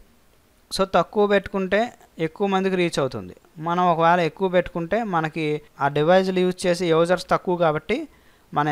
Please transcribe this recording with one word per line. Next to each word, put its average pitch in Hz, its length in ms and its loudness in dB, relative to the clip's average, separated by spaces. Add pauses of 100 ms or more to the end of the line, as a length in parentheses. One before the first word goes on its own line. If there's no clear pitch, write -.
(760)
So, 190 60 0 (160)
తక్కువ 202 340 0
పెట్టుకుంటే 196 480 -2 (460)
ఎక్కువ 202 260 -4
మందికి 190 280 0
రీచ్ 170 220 -2
అవుతుంది. 107 320 -6 (320)
మనం 175 240 0
ఒకవేళ 165 380 4
ఎక్కువ 190 260 -4
పెట్టుకుంటే 175 440 -2 (160)
మనకి 160 300 -2 (400)
ఆ - 20 4 (100)
డివైస్లు 185 480 4
యూజ్ 180 200 -2
చేసే 180 280 0
యూజర్స్ 170 400 2
తక్కువ 175 220 0 (100)
కాబట్టి 156 320 -2 (600)
మన 147 160 0